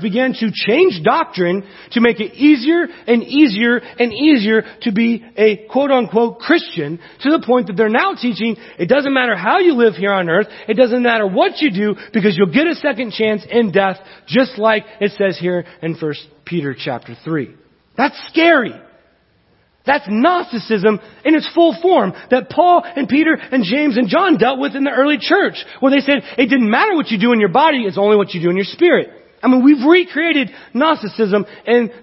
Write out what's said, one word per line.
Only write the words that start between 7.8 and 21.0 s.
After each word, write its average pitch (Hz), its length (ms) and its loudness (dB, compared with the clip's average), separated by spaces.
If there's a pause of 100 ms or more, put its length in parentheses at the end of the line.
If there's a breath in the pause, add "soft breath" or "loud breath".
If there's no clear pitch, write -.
now 320 260 0
teaching 226 440 -4 (200 loud breath)
it 170 80 -4
doesn't 269 260 0
matter 247 220 0
how 214 240 0
you 349 160 4
live 226 200 2
here 196 180 -2
on 180 180 -2
earth, 202 160 2 (220 loud breath)
it 220 60 -2
doesn't 247 280 2
matter 226 240 0
what 277 320 -2
you 285 140 0
do, 202 240 -2 (160 loud breath)
because 202 240 0
you'll 180 180 0
get 320 140 2
a 311 80 -4
second 262 340 -6
chance 214 400 -4
in 220 220 0
death, 190 240 0 (320 loud breath)
just 240 280 0
like 214 280 0 (160 loud breath)
it 208 180 -2
says 196 180 -2
here 175 280 -4 (180 loud breath)
in 160 140 -6
First 151 280 -8 (200)
Peter 143 340 -6
chapter 117 460 -10
three. 156 320 -6 (400)
That's 277 200 -2 (120)
scary. 311 520 0 (1040)
That's 285 220 0
Gnosticism 220 920 0 (240 loud breath)